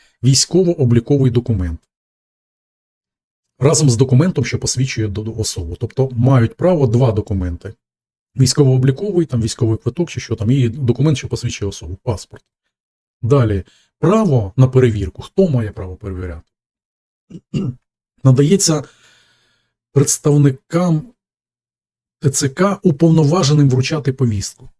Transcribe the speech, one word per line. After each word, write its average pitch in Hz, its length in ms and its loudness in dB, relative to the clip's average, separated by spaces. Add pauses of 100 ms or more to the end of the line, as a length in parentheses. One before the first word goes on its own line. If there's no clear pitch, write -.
(220)
військово-обліковий 131 1080 2
документ. 101 500 -2 (1800)
Разом 143 320 2
з 117 60 2
документом, 131 480 2
що - 140 -6
посвідчує 123 500 -4
до-, 107 280 -8
особу. 87 400 -6
Тобто 131 360 -4
мають 123 440 2
право 165 300 2
два 120 260 2
документи. 95 600 -6 (600)
Військово-обліковий, 135 920 2
там 117 160 -2
військовий 110 360 -2
квиток 165 320 -6
чи - 100 -10
що - 160 -8
там, 110 140 -2
і 127 180 2
документ, 135 500 0
що - 100 -10
посвідчує - 400 -6
особу, 90 340 -12
паспорт. - 420 -8 (800)
Далі, 110 420 0 (340)
право 160 580 0
на 131 120 4
перевірку. 110 540 0
Хто 190 260 0
має 117 240 -2
право 92 240 -12
перевіряти? 90 540 -12 (1040)
<clears throat> 139 200 -4 (520)
Надається 151 600 2 (1080)
представникам 147 1200 0 (1120)
Т 139 80 2
Ц - 180 -2
К 190 340 0
уповноваженим 156 880 2
вручати 127 420 -2
повістку. 110 560 -4 (120)